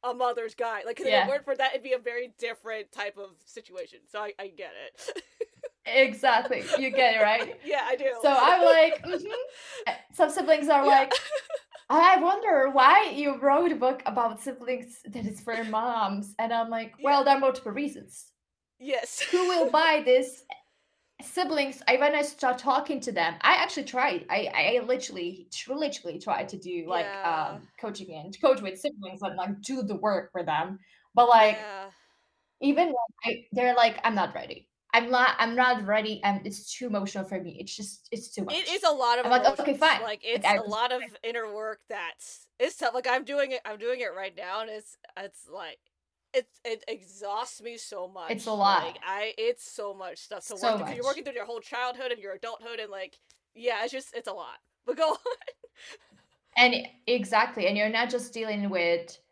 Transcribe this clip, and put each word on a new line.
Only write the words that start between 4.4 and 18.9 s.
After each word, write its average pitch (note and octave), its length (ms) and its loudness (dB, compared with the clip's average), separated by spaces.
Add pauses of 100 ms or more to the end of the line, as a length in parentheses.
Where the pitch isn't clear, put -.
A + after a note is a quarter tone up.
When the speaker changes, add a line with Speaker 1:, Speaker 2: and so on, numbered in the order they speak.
Speaker 1:
get F3 260 -16
it. - 520 -14
<laughs> - 60 -20 (520)
Speaker 2:
Exactly. B3 920 2
You C4 160 0
get B3 240 4
it, A3 60 4
right? A3 380 0
Speaker 1:
<laughs> - 40 -20
Yeah, C#4+ 200 -2
I B3 120 -2
do. C4+ 100 -4
<laughs> B3 160 -2
Speaker 2:
So D4 100 6
I'm D4+ 320 6
like, D#4+ 400 6
"Mm-hmm." G#4 400 -6 (440)
Uh, - 80 -4 (180)
some D#4 160 4
siblings D4+ 400 2
are C#4+ 160 6
Speaker 1:
Yeah. C4+ 240 8
<laughs> - 0 -
Speaker 2:
like, B4+ 100 0 (680)
"I E4+ 320 8
wonder F4 500 2
why D4+ 440 8
you C#4 240 -2
wrote D4 320 4
a D#4 40 -2
book C4 300 0
about A3 360 -2
siblings B3 640 -8
that G#3+ 200 -10
is G#3 160 -8
for A3+ 220 -6
Speaker 1:
<laughs> - 20 -6
Speaker 2:
moms." G#3+ 760 -2
And A3+ 140 0
I'm A3+ 160 0
like, A3+ 280 -8
Speaker 1:
Yeah. - 60 -16
Speaker 2:
"Well, C#4+ 220 4
there C#4 120 6
are - 20 0
multiple C4 340 0
reasons." - 580 -10 (480)
Speaker 1:
Yes. B3+ 440 -6